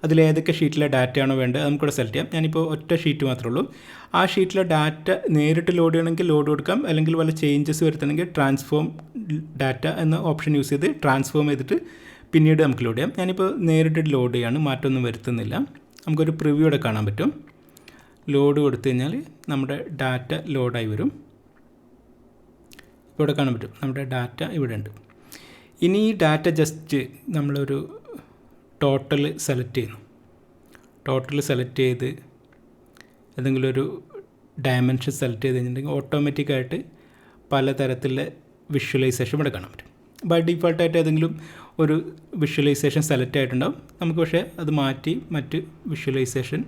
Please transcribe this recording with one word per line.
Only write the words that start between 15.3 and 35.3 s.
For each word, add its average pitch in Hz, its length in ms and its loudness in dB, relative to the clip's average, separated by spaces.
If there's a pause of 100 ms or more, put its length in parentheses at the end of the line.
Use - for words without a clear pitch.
നമുക്കൊരു 160 360 2
പ്രിവ്യൂ 151 260 4
ഇവിടെ 143 200 4
കാണാൻ 107 220 0
പറ്റും. 147 220 0 (1040)
ലോഡ് 143 300 6
കൊടുത്തു 120 240 0
കഴിഞ്ഞാൽ 127 240 0 (400)
നമ്മുടെ 135 240 -2 (240)
ഡാറ്റ 127 320 -2 (240)
ലോഡായി 120 380 -2
വരും. 202 160 0 (2000)
ഇപ്പോൾ 156 120 -2
ഇവിടെ 143 140 0
കാണാൻ 135 180 0
പറ്റും, 104 240 -10
നമ്മുടെ 139 240 -4 (100)
ഡാറ്റ 120 260 -6 (180)
ഇവിടെ 123 200 -2
ഉണ്ട്. 104 140 -10 (960)
ഇനി 190 220 4
ഈ 226 40 2 (100)
ഡാറ്റ 156 240 2 (140)
just 156 340 -2 (420)
നമ്മളൊരു 143 420 -2 (1040)
ടോട്ടൽ 139 420 2 (220)
സെലക്ട് 127 320 -2
ചെയ്യുന്നു. 113 220 -6 (1080)
ടോട്ടൽ 131 300 -2 (120)
സെലക്ട് 127 340 0
ചെയ്ത് 127 240 0 (1300)
ഏതെങ്കിലും 131 340 0
ഒരു 131 100 0 (840)
ഡയമെൻഷൻ 127 540 0
സെലക്ട് 120 260 -4